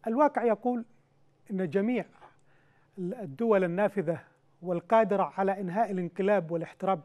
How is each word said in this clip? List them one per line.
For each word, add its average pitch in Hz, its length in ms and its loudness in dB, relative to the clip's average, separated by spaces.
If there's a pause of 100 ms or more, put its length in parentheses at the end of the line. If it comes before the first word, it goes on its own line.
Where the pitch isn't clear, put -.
الواقع 269 360 2
يقول 233 420 0 (680)
إن 185 180 -2
جميع 202 360 0 (920)
ال-، 185 160 -6
الدول 202 500 2
النافذة 175 560 0 (420)
والقادرة 190 760 2
على 196 240 0
إنهاء 196 300 -2
الانقلاب 185 600 0
والاحتراب 170 540 -2